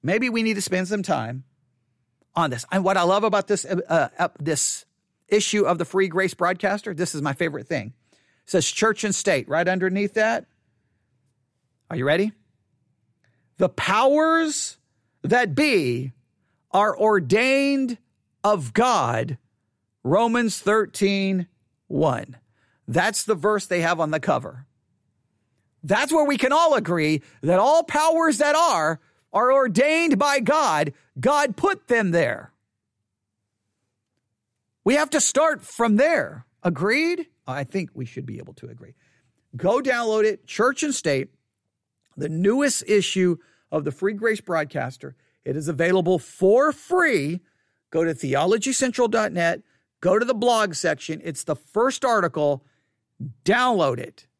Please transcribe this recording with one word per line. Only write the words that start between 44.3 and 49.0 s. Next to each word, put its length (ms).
Broadcaster. 760
It 120
is 120
available 500
for 540
free. 680
Go 140
to 100
theologycentral 960